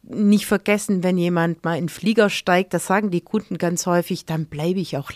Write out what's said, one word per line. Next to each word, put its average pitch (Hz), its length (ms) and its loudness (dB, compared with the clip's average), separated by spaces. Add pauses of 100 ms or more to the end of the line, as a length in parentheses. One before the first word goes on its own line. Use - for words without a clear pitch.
nicht 208 460 2
vergessen, 202 560 0
wenn 185 160 2
jemand 170 440 0
mal 165 140 -2
in 165 80 -2
den 151 40 -4
Flieger 208 420 2
steigt, 185 420 0
das 170 140 -2
sagen 202 240 2
die 175 100 -2
Kunden 208 380 -4
ganz 175 260 -2
häufig, 175 400 0
dann 160 220 -4
bleibe 170 320 -2
ich 151 180 -4
auch - 180 -8